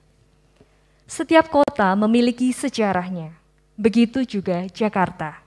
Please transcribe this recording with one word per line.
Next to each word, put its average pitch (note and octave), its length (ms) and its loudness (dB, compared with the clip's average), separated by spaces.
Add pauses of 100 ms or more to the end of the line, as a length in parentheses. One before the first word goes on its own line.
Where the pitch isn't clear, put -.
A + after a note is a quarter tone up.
(1040)
Setiap D#4+ 480 2
kota A3+ 460 2
memiliki A#3+ 580 2
sejarahnya, F3+ 800 -4 (400)
begitu A#3 480 2
juga F#3 480 -4
Jakarta. F3+ 760 -4